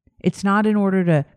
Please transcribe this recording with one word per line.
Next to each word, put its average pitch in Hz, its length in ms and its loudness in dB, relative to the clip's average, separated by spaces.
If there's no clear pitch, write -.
It's - 240 -4
not 202 200 2
in 214 120 0
order 190 260 0
to 156 220 2